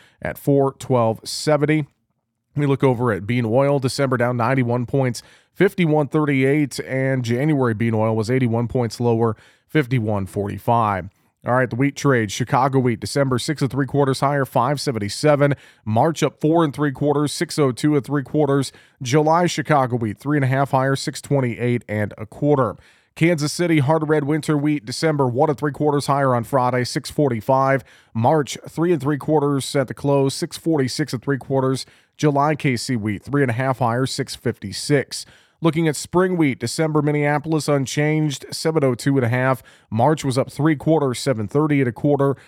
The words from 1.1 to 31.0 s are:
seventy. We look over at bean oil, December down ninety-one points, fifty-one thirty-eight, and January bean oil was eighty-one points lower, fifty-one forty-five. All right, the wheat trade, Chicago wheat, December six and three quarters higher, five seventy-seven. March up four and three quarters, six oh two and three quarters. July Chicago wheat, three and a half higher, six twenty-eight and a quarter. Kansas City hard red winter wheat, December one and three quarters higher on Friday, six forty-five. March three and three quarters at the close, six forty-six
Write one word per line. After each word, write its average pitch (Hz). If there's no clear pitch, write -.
seventy. 151
We 143
look 135
over 123
at 95
bean 120
oil, 139
December 127
down 120
ninety-one 123
points, 131
fifty-one 156
thirty-eight, 143
and 131
January 127
bean 113
oil 110
was 110
eighty-one 120
points 120
lower, 117
fifty-one 113
forty-five. 101
All 120
right, 127
the 117
wheat 139
trade, 120
Chicago 135
wheat, 123
December 131
six 151
and 127
three 135
quarters 135
higher, 139
five 131
seventy-seven. 139
March 123
up -
four 165
and 139
three 147
quarters, 143
six -
oh 139
two 151
and 135
three 139
quarters. 156
July 156
Chicago 131
wheat, 110
three 147
and 135
a 127
half 135
higher, 135
six -
twenty-eight 120
and 104
a 107
quarter. 135
Kansas 160
City 170
hard 156
red 151
winter 151
wheat, 147
December 139
one 139
and 127
three 147
quarters 143
higher 139
on 117
Friday, 123
six -
forty-five. 135
March 120
three 170
and 156
three 139
quarters 143
at 135
the 110
close, 139
six -
forty-six 151